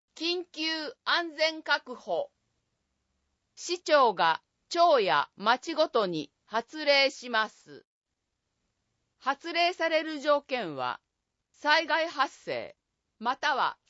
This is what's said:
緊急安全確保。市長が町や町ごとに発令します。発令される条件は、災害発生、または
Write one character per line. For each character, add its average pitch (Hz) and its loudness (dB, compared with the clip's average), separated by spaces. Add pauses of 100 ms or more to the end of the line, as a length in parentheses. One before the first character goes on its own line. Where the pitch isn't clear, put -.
(160)
緊 339 -4
急 311 -10 (420)
安 320 -2
全 311 -2
確 285 -2
保。 175 -4 (1300)
市 - -8
長 277 4
が 165 0 (280)
町 339 4
や 160 2
町 247 0
ご 311 2
と 220 0
に 165 -6 (140)
発 285 -6
令 277 4
し 254 -10
ま 220 0
す。 - -20 (1300)
発 294 -6
令 349 2
さ 330 -2
れ 320 0
る 311 -8
条 285 2
件 214 -6
は、 123 -6 (540)
災 320 2
害 320 0
発 285 -4
生、 120 -8 (440)
ま 240 -4
た 294 -2
は 180 0 (120)